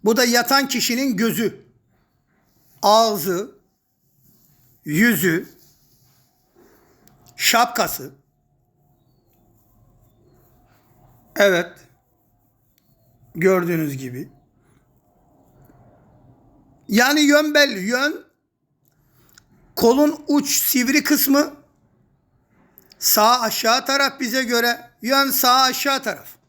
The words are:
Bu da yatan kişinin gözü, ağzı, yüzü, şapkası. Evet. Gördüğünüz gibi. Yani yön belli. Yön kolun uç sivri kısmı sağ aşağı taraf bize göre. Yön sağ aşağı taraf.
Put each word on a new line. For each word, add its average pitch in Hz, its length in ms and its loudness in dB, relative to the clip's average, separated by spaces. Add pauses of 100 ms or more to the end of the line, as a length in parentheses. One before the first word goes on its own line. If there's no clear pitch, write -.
Bu 214 140 2
da 254 80 2
yatan 240 420 0
kişinin 247 500 -4
gözü, 214 480 -4 (1160)
ağzı, 208 760 0 (1300)
yüzü, 175 600 0 (1900)
şapkası. 226 760 -2 (3250)
Evet. 185 380 2 (1600)
Gördüğünüz 170 600 0
gibi. 127 320 -14 (2500)
Yani 262 340 2
yön 294 320 2
belli. 277 260 2
Yön 254 460 -4 (1500)
kolun 294 520 2
uç 285 320 0
sivri 277 440 0
kısmı 285 500 0 (1500)
sağ 233 420 2
aşağı 226 440 -2
taraf 269 340 -2
bize 254 240 -4
göre. 233 480 -2 (100)
Yön 269 300 0
sağ 254 300 2
aşağı 262 420 -2
taraf. - 240 -10 (220)